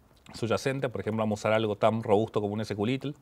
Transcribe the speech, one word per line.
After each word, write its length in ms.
subyacente. 540
Por 140
ejemplo, 220
vamos 160
a 20
usar 120
algo 240
tan 260
robusto 380
como 120
un 80
S 140
Q 100
little. 360